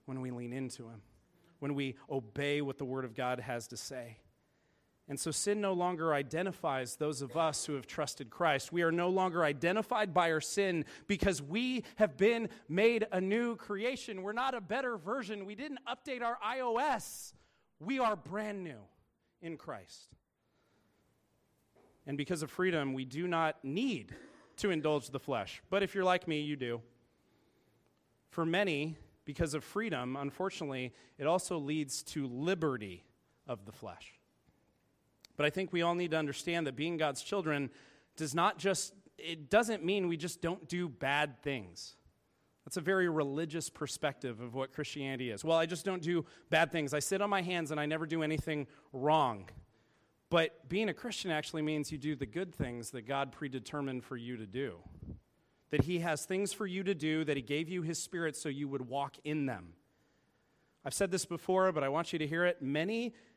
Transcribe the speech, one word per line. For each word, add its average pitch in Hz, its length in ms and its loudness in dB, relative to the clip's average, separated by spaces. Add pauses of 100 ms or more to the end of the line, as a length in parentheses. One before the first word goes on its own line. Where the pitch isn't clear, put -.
when 131 160 -6
we 127 100 -4
lean 120 220 -6
into 127 340 -6
him, 110 160 -16 (560)
when 143 160 -2
we 135 200 0 (140)
obey 143 520 0
what 139 180 -4
the 139 60 -4
Word 131 200 -2
of 113 80 -10
God 123 260 0
has 120 280 -4
to 117 100 -12
say. 120 400 -10 (880)
And 139 120 -6
so 170 100 -2
sin 208 320 2
no 196 120 2
longer 175 400 2
identifies 143 840 0
those 147 260 -2
of 139 160 -4
us 160 280 2
who 151 80 -2
have 131 120 -4
trusted - 460 -4
Christ. 151 400 4
We 170 100 2
are 165 100 6
no 175 180 4
longer 185 340 4
identified 185 680 2
by 170 200 6
our 156 100 2
sin 185 440 2 (220)
because 190 360 4
we 233 400 0 (140)
have 170 200 4
been 226 320 6 (180)
made 220 440 6
a 185 80 2
new 226 360 2
creation. 208 680 -4
We're 202 100 -4
not 254 220 0
a 226 60 -6
better 233 360 -2
version. 202 480 -4
We 208 100 -8
didn't 269 320 -8
update 247 360 -4
our 240 180 0
I 240 200 -2
O 233 160 2
S. 254 560 0 (460)
We 254 200 0
are 220 160 4
brand 196 480 -4
new 135 160 -8 (640)
in 165 160 -8
Christ. - 520 -12 (2000)
And 143 100 -4
because 147 240 -2
of 156 80 -6
freedom, 160 440 2
we 131 120 -4
do 151 220 -4
not 165 360 0
need 151 520 -2 (420)
to 202 140 2
indulge 151 380 2
the 135 100 -6
flesh. 113 500 -4
But 196 140 2
if 185 120 -2
you're 190 80 2
like 180 240 4
me, 151 140 0
you 147 160 -2
do. 120 240 -4 (1500)
For 165 160 -2
many, 165 520 0 (260)
because 147 300 -2
of 156 100 -4
freedom, 139 540 -4
unfortunately, 139 760 -4 (240)
it 139 80 -4
also 175 320 2
leads 147 460 -2
to 139 240 -4
liberty 127 800 -2 (420)
of 104 180 -6
the 107 60 -14
flesh. - 480 -14 (1160)
But 147 80 4
I 151 40 4
think 185 220 -2
we 175 100 2
all 170 140 4
need 175 160 0
to 160 60 2
understand 156 500 -2
that 127 80 -4
being 160 220 -2
God's 147 240 0
children 151 480 0 (480)
does 139 180 -4
not 180 220 4
just, 175 360 0 (240)
it 160 320 -10
doesn't 208 360 4
mean 185 240 2
we 165 80 0
just 165 240 -8
don't 170 260 -2
do 175 220 -2
bad 139 520 0
things. 101 540 -6 (720)
That's - 100 -10
a 175 60 -2
very 180 260 4
religious 156 640 0
perspective 135 720 -4
of 120 140 -10
what 135 180 -4
Christianity 135 560 -4
is. 104 160 -6
"Well, 165 120 6
I 160 100 4
just 165 180 -6
don't 185 160 -2
do 165 240 0 (240)
bad 165 200 6
things. 147 240 0
I 151 60 2
sit 190 220 0
on 208 80 2
my 196 140 2
hands 170 280 -2
and 151 80 0
I 147 60 0
never 156 200 0
do 160 180 0
anything 151 440 0 (240)
wrong." 131 560 2 (800)
But 160 400 2
being 208 200 2
a 156 40 -2
Christian 196 380 -6
actually 151 320 -2
means 151 280 0
you 156 60 -4
do 147 180 -2
the 127 120 -4
good 170 260 -6
things 120 380 -4
that 120 120 -10
God 135 280 -2
predetermined 135 720 -4
for 131 120 -8
you 120 220 -6
to 107 80 -8
do. 101 380 -6 (880)
That 147 140 4
he 175 140 0
has 165 240 0
things 190 300 -2
for 208 140 -4
you 185 160 -2
to 190 100 2
do, 156 300 0
that 143 120 2
he 135 60 0
gave 147 260 -2
you 180 140 -2
his 160 160 -2
Spirit 165 380 -2
so - 120 -6
you 143 200 -2
would 135 200 -2
walk 139 360 -4
in 151 240 0
them. 87 260 -6 (1120)
I've 131 80 -4
said 196 160 2
this 180 160 0
before, 185 460 4
but 151 120 2
I 135 60 2
want 160 240 0
you 165 60 0
to 151 80 0
hear 165 180 2
it. 175 160 2
Many 190 540 0 (220)